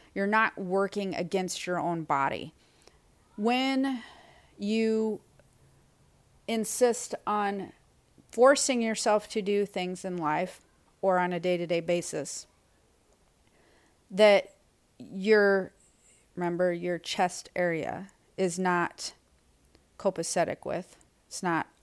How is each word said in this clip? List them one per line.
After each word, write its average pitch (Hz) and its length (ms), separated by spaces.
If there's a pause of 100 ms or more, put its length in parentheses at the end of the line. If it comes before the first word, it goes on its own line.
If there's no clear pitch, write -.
(140)
you're 196 120
not 220 300
working 196 580
against 185 520
your 180 120
own 165 260
body. 139 500 (840)
When 262 680 (560)
you 220 640 (1300)
insist 226 680 (120)
on 202 460 (600)
forcing 254 480
yourself 214 460
to 220 120
do 202 240
things 185 400
in 180 120
life 160 440 (400)
or 185 180
on 180 140
a 175 60
day-to-day 175 400
basis 165 720 (1600)
that 202 440 (440)
your, 196 720 (640)
remember, 175 380
your 170 260
chest - 560
area 175 540 (280)
is 180 220
not 180 540 (880)
copacetic 175 640
with, - 300 (320)
it's - 160
not 165 240 (140)